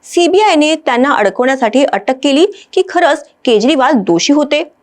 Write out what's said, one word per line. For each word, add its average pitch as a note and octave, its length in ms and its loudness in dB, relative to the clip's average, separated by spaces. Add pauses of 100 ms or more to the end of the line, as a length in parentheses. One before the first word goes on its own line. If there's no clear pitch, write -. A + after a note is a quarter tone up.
सीबीआयने F4 720 2
त्यांना C4+ 380 -2
अडकवण्यासाठी B3+ 720 0
अटक G3+ 380 -2
केली D4 240 2 (260)
की F#4 160 0
खरंच D#4+ 400 -2 (160)
केजरीवाल B3+ 500 2
दोषी F#3+ 380 0
होते? D4 400 -2 (100)